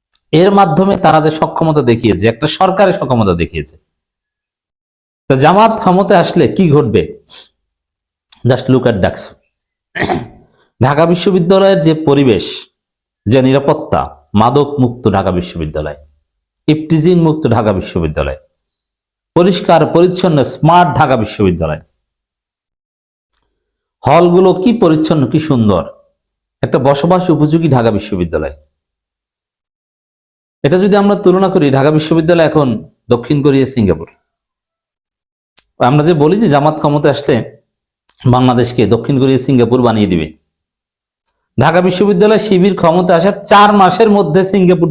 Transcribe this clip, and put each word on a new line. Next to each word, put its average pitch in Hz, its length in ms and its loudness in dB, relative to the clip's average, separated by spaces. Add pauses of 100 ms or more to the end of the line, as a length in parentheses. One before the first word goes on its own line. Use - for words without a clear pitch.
(320)
এর 175 260 4
মাধ্যমে 190 360 2 (100)
তারা 156 160 4
যে 156 100 0
সক্ষমতা 156 600 -2
দেখিয়েছে, 107 420 0
একটা 147 140 -6 (120)
সরকারের 190 400 0
সক্ষমতা 113 440 -2
দেখিয়েছে। 78 340 -10 (1500)
তো 139 60 2
জামাত 185 440 2
ক্ষমতায় 190 440 2
আসলে 156 200 0 (120)
কি 190 140 0
ঘটবে? 113 320 0 (1500)
Just 123 240 0
look 127 180 2
at 107 140 -2
ডাকসু। - 280 -6 (1500)
ঢাকা 143 260 2
বিশ্ববিদ্যালয়ের 185 760 2
যে 160 120 2 (160)
পরিবেশ, 135 360 2 (840)
যে 113 160 2
নিরাপত্তা, 131 580 -2 (340)
মাদক 123 340 2 (140)
মুক্ত 120 220 -4 (120)
ঢাকা 95 220 -2
বিশ্ববিদ্যালয়, 76 600 -8 (720)
ইপটিজিং 156 480 0 (100)
মুক্ত 156 180 -2 (120)
ঢাকা 110 160 0
বিশ্ববিদ্যালয়, 76 640 -6 (1000)
পরিষ্কার 180 440 2 (140)
পরিচ্ছন্ন 175 440 0 (160)
স্মার্ট 170 340 2 (100)
ঢাকা 131 180 2
বিশ্ববিদ্যালয়, 82 680 -4 (2250)
হলগুলো 175 460 4 (120)
কি 240 80 2 (120)
পরিচ্ছন্ন, 156 400 0 (100)
কি 156 60 0 (100)
সুন্দর, 107 340 0 (800)
একটা 156 160 -2
বসবাস 170 520 0
উপযোগী 156 380 0
ঢাকা 120 300 2
বিশ্ববিদ্যালয়। 82 560 -6 (2000)
এটা 143 140 2
যদি 196 240 0
আমরা 202 220 2
তুলনা 185 300 2
করি, 151 160 0
ঢাকা 135 200 0
বিশ্ববিদ্যালয় 160 600 0
এখন 147 180 0 (420)
দক্ষিণ 123 320 -2
কোরিয়া, 135 240 2
সিঙ্গাপুর। 90 420 -2 (1800)
আমরা 147 160 2
যে 170 100 2
বলি 156 280 2
যে 220 60 2
জামাত 147 300 0
ক্ষমতায় 147 380 0
আসলে - 180 -2 (1000)
বাংলাদেশকে 123 480 0 (120)
দক্ষিণ 139 240 -2
কোরিয়া, 131 280 0
সিঙ্গাপুর 120 360 2
বানিয়ে 110 300 0
দিবে, 80 160 -4 (1300)
ঢাকা 160 280 2
বিশ্ববিদ্যালয় 202 580 2
শিবির 190 340 2
ক্ষমতা 175 360 0
আসার 185 200 0 (140)
চার 208 200 6 (100)
মাসের 185 360 2
মধ্যে 185 280 0
সিঙ্গাপুর, 180 460 2